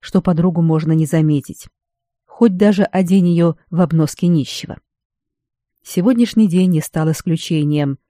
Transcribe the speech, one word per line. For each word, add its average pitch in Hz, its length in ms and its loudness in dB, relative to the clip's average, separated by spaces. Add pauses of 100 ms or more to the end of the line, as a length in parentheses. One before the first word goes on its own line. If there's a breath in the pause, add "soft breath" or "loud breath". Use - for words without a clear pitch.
что - 220 -2
подругу 170 400 0
можно 160 300 0
не 160 120 2
заметить. 151 640 -2 (560)
Хоть 214 320 0
даже 202 280 2
одень 185 440 0
ее 170 280 2 (120)
в 170 120 -2
обноски 160 440 0
нищего. - 540 -2 (1040)
Сегодняшний 220 680 0
день 185 220 2
не 156 100 2
стал 160 300 -4
исключением. 147 880 -2 (120)